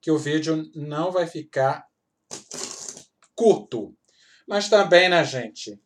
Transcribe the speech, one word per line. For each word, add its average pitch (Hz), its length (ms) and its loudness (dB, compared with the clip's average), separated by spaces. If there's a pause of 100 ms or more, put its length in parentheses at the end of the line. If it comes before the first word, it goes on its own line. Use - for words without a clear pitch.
que 165 100 -4
o 156 80 2
vídeo 156 560 -4
não 151 380 -6
vai 180 140 0
ficar 139 600 -4 (1500)
curto. 180 600 0 (500)
Mas 202 220 -4
também, 180 400 6
né, 170 160 4
gente? 117 600 -10